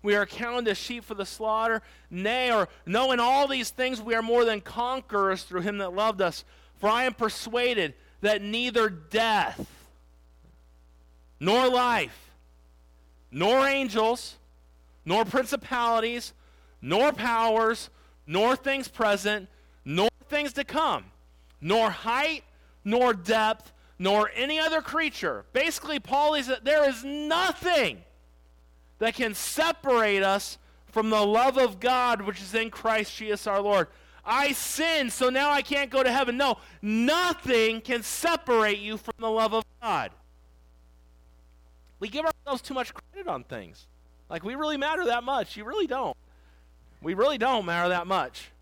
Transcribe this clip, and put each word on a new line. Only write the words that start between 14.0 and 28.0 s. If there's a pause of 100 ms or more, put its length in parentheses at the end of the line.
nor
principalities, (480)
nor
powers, (360)
nor
things
present, (360)
nor (200)
things
to
come, (560)
nor
height, (400)
nor
depth, (260)
nor
any
other
creature."
Basically,
Paul
is
that
there
is
nothing (960)